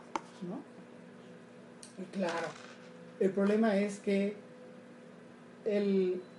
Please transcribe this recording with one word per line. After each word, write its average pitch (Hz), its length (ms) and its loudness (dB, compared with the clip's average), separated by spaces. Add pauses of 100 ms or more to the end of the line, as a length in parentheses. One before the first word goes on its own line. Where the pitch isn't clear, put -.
(440)
¿no? 175 160 -4 (1400)
Y 185 40 -8 (100)
claro, 170 320 0 (720)
el 190 120 4
problema 208 460 4
es 202 220 0
que 202 360 2 (1300)
el, 196 580 4 (180)